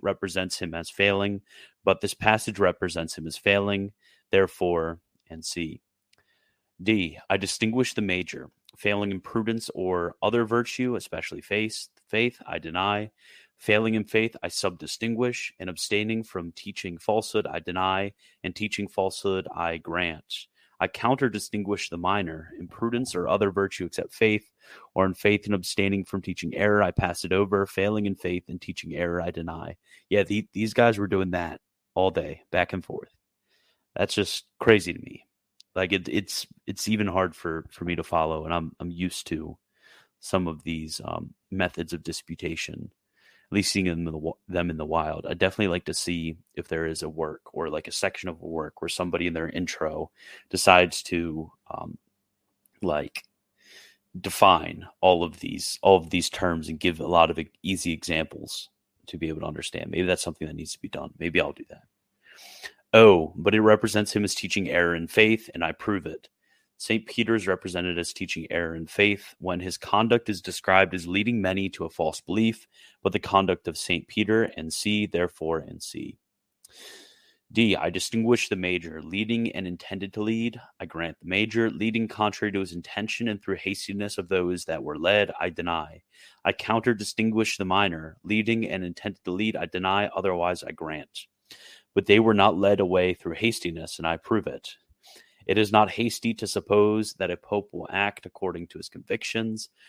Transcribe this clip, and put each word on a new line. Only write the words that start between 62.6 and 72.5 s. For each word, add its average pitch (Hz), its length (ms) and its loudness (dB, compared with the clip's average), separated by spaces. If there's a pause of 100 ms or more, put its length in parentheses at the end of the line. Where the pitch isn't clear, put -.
Oh, 95 440 10
but 101 180 2
it 107 80 6
represents 107 540 4
him 104 80 2
as 98 100 0
teaching 95 340 -4
error 85 280 2
in 82 120 -4
faith, 110 460 6
and 82 100 -6
I 82 100 0
prove 95 340 -2
it. - 220 -12 (480)
Saint 110 280 -2
Peter 113 280 0
is 98 140 0
represented 90 500 -2
as 85 140 -4
teaching - 380 -8
error 82 260 -2
in 82 120 -8
faith 101 520 2
when 90 220 -4
his 90 160 -6
conduct 113 500 2
is 98 140 -4
described 95 520 4
as 85 140 -4
leading 107 340 0
many 95 280 0
to - 160 -8
a 82 40 -6
false 80 300 -2
belief, 113 480 0 (340)